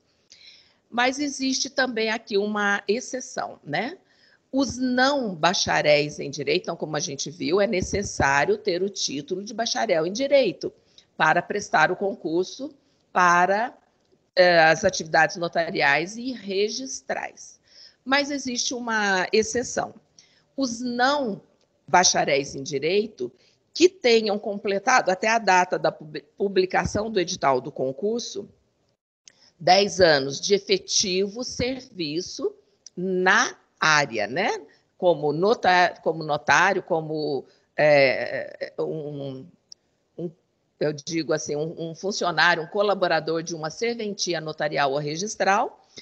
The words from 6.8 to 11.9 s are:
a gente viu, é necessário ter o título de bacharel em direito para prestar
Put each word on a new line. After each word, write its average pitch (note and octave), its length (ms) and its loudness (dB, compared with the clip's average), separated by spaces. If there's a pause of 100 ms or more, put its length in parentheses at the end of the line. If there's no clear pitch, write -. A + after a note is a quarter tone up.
a - 20 -4
gente C#3 300 -8
viu, D3+ 320 -2
é G3+ 60 2
necessário F3+ 920 0
ter F3 240 -2
o G3+ 80 0
título F3 540 -6
de A3+ 100 -12
bacharel A3 540 -2
em F#3 40 -6
direito C4 640 0 (420)
para D#3+ 280 4
prestar F3+ 480 0